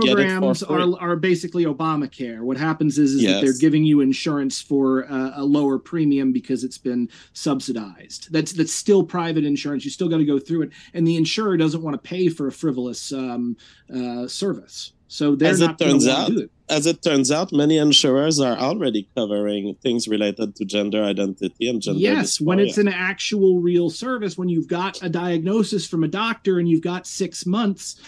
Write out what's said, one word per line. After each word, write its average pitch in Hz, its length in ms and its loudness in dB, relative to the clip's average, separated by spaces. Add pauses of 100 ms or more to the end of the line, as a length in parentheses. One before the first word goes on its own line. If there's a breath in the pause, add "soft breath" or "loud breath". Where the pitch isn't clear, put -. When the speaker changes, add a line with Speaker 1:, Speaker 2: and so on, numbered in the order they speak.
Speaker 1:
get 202 140 4
it 190 100 2
for 190 120 0
Speaker 2:
programs 185 220 0
Speaker 1:
free. 156 120 -2
Speaker 2:
are, 180 260 0
are 175 140 0
basically 175 500 0
Obamacare. 139 760 -4
What 127 160 -2
happens 156 420 0
is, 139 160 4
is 127 80 4
that 190 180 2
they're 139 80 4
Speaker 1:
Yes. 131 80 0
Speaker 2:
giving 156 260 4
you 151 160 6
insurance 135 640 0
for 131 400 0
a, 131 360 -6
a 139 60 -6
lower 143 360 2
premium 143 520 0
because 127 320 -2
it's 127 140 -8
been 123 320 -4 (240 loud breath)
subsidized. 123 1000 -6
That's, 160 200 -2
that's 160 220 -2
still 196 300 4
private 165 400 -2
insurance. 143 420 -2
You 139 60 -6
still 180 160 -4
gotta 165 180 2
go 143 120 0
through 156 260 -2
it, 139 60 -6 (240 loud breath)
and 170 140 0
the 165 100 2
insurer 180 400 0
doesn't 160 240 0
wanna 151 160 -4
pay 180 320 -2
for 156 160 -4
a 131 60 -4
frivolous, 123 600 -6
um, 120 460 -6 (340 soft breath)
uh, 123 360 -6
service. - 640 -8 (160)
So 147 280 0
they're 156 160 6
Speaker 1:
As - 80 4
Speaker 2:
not 165 120 4
Speaker 1:
it - 80 -10
Speaker 2:
gonna 151 120 4
Speaker 1:
turns 127 160 6
Speaker 2:
wanna 131 120 2
Speaker 1:
out, - 120 0
Speaker 2:
do 208 80 0
it. 110 120 -8 (160)
Speaker 1:
as 151 200 0
it 165 160 0
turns 139 280 2
out, 165 220 -2
many 147 240 4
insurers 147 640 4
are 123 180 2
already 127 580 -2
covering 104 600 -2
things 120 320 -2
related 104 480 -2
to 104 100 -6
gender 104 380 -2
identity 101 680 -4
and 117 100 -2
gender 104 220 -2
Speaker 2:
Yes, 240 400 0
when 175 160 2
Speaker 1:
dysphoria. 202 100 4
Speaker 2:
it's 226 120 -4
an 202 80 4
actual 185 760 0
real 175 300 2
service, 220 440 -6
when 180 140 -4
you've 165 180 0
got 185 360 -4
a 180 40 -4
diagnosis 175 800 -2
from 165 160 -2
a 156 40 0
doctor 202 500 -2
and 170 100 2
you've 165 140 4
got 180 240 -6
six - 400 -6
months, 202 500 -2 (120 loud breath)